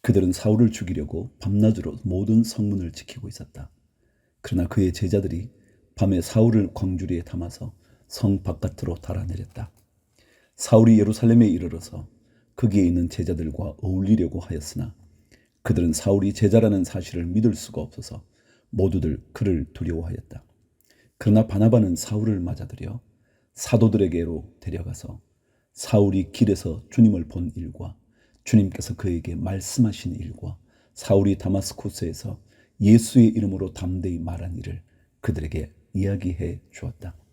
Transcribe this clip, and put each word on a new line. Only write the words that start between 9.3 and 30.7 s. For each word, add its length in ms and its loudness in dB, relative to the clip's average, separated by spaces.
사울이 440 8
예루살렘에 480 6
이르러서 640 -4
거기에 300 2
있는 240 2
제자들과 720 -6
어울리려고 580 0
하였으나 540 -10
그들은 320 2
사울이 400 0
제자라는 520 4
사실을 420 -8
믿을 280 2
수가 280 -12
없어서 420 -16
모두들 520 0
그를 400 0
두려워하였다. 680 -8
그러나 280 4
바나바는 500 4
사울을 440 -2
맞아들여 640 -10
사도들에게로 1080 0
데려가서 600 -12
사울이 600 2
길에서 560 0
주님을 400 4
본 260 -8
일과 440 -12
주님께서 520 2
그에게 380 -4
말씀하신 800 -2
일과 420 -12